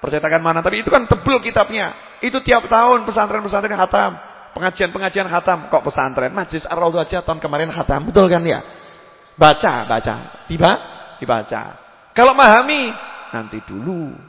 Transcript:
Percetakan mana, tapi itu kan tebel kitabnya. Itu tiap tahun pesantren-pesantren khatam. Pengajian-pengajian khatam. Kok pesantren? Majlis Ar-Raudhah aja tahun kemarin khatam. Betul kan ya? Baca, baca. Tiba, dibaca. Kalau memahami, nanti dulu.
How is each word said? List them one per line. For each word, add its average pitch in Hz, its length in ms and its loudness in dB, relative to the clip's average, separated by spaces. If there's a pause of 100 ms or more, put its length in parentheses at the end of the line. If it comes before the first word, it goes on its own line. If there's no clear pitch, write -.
Percetakan 156 400 -2
mana, 165 160 0
tapi 214 240 -2
itu - 80 -4
kan 247 160 2
tebel 233 320 0
kitabnya. 214 800 -4
Itu 262 240 -4
tiap 233 240 2
tahun 233 380 4
pesantren-pesantren 208 760 -2
khatam. 190 400 0 (380)
Pengajian-pengajian 185 760 -4
khatam. 170 400 0
Kok 147 160 2
pesantren? 135 480 -2
Majlis 170 320 -8
Ar-Raudhah 170 400 0
aja 180 160 -4
tahun 160 160 -4
kemarin 151 320 -4
khatam. 147 400 -4
Betul 190 160 6
kan 170 160 2
ya? 160 160 -2 (800)
Baca, 151 480 4
baca. 113 280 -2 (360)
Tiba, 160 200 2 (520)
dibaca. 113 400 -4 (480)
Kalau 254 240 6
memahami, 262 560 6 (400)
nanti 110 320 -10
dulu. 143 480 -8 (180)